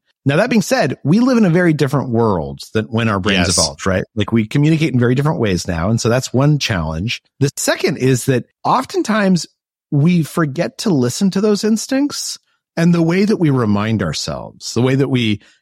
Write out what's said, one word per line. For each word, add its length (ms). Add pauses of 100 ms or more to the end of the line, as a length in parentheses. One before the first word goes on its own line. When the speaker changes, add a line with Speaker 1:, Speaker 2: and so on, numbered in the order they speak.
(260)
Speaker 1:
Now, 100
that 160
being 100
said, 420
we 180
live 180
in 60
a 40
very 240
different 380
world 480 (160)
than 100
when 240
our 100
brains 280
Speaker 2:
Yes. 100
Speaker 1:
evolved, 300
right? 160 (100)
Like, 180
we 140
communicate 480
in 60
very 160
different 240
ways 280
now. 220
And 100
so 80
that's 240
one 280
challenge. 640 (160)
The 180
second 400
is 280
that 200 (180)
oftentimes 840 (420)
we 320
forget 580
to 120
listen 400
to 100
those 220
instincts. 720 (400)
And 160
the 100
way 220
that 100
we 140
remind 520
ourselves, 720
the 80
way 140
that 140
we 320 (200)